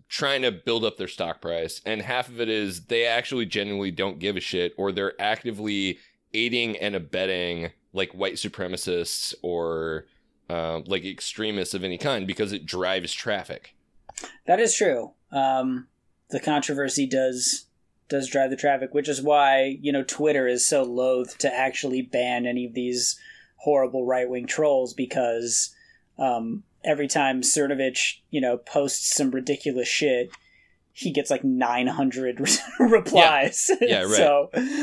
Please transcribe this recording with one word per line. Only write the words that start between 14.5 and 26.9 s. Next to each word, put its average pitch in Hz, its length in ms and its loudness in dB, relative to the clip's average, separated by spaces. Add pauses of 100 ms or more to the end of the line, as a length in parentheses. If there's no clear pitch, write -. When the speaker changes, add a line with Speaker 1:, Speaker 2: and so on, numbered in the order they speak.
Speaker 2:
is 226 160 2
true. 135 360 2 (200)
Um, 131 560 0 (420)
the 139 100 -2
controversy 143 680 0
does, 131 600 0 (440)
does 135 200 -2
drive 135 200 2
the 135 80 -4
traffic, 135 360 0
which 147 160 0
is 131 120 -2
why, 139 600 4
you 143 100 -2
know, 135 120 0
Twitter 143 440 2
is 123 180 2
so 135 180 2
loath 127 560 0
to 131 140 0
actually 131 480 -2
ban 123 440 0
any 123 200 -2
of 117 80 -10
these 123 460 -2 (380)
horrible 131 480 2
right-wing 127 420 0
trolls 135 460 2
because, 120 840 -2 (420)
um, 117 460 -2 (200)
every 147 240 0